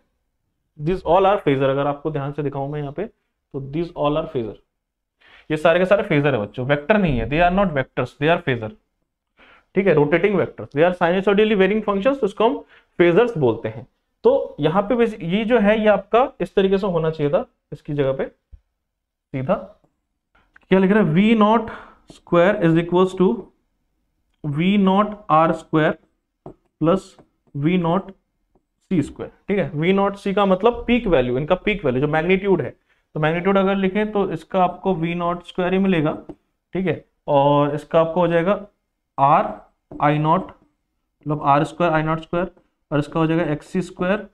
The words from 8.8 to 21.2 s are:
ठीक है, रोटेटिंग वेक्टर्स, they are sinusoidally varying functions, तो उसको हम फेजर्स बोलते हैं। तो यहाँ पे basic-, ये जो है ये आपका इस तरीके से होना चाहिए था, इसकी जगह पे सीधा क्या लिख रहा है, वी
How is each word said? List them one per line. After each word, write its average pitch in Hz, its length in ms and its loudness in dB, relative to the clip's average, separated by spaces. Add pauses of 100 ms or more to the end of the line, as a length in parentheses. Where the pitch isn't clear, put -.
ठीक 196 120 2
है, 170 60 4
रोटेटिंग 165 420 2
वेक्टर्स, 120 340 -4
they 143 140 0
are 180 120 2
sinusoidally 196 640 2
varying 196 260 2
functions, 202 360 -2
तो 214 60 0
उसको 202 200 -2
हम 277 140 -2 (400)
फेजर्स 175 380 4
बोलते 113 320 0
हैं। 113 180 -14 (380)
तो - 340 2
यहाँ 160 240 0
पे 240 120 -2
basic-, 220 280 0
ये 190 220 -2
जो 233 140 2
है 214 200 2
ये 214 100 0
आपका 233 420 2 (100)
इस - 140 -6
तरीके 190 220 2
से 202 100 -4
होना 160 220 -2
चाहिए 147 220 -2
था, 214 140 0 (280)
इसकी 147 200 -12
जगह 139 200 0
पे 185 120 -6
सीधा - 1300 -10 (1160)
क्या 190 80 6
लिख 190 120 2
रहा 214 120 4
है, 160 60 0
वी 208 260 2